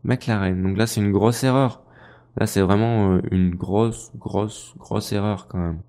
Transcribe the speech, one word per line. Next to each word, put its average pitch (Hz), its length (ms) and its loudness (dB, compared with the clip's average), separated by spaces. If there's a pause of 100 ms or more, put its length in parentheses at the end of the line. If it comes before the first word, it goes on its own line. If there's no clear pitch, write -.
McLaren. 101 560 0
Donc 95 160 0
là, 110 80 2
c'est 110 160 -4
une 101 100 2
grosse 110 320 2
erreur. 131 380 0 (560)
Là, 110 80 0
c'est 101 160 0
vraiment, 101 520 4
euh, 92 80 4 (100)
une 92 240 2
grosse, 104 640 -2
grosse, - 600 -6
grosse - 340 -6
erreur 101 380 -2
quand 92 100 -6
même. 85 300 -4